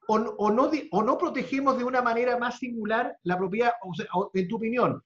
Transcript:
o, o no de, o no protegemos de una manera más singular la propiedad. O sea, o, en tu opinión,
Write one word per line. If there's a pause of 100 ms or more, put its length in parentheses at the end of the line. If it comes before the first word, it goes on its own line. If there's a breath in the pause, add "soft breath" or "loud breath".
o,
o
no
de,
o
no
protegemos
de
una
manera
más
singular
la
propiedad. (100)
O
sea,
o,
en
tu
opinión,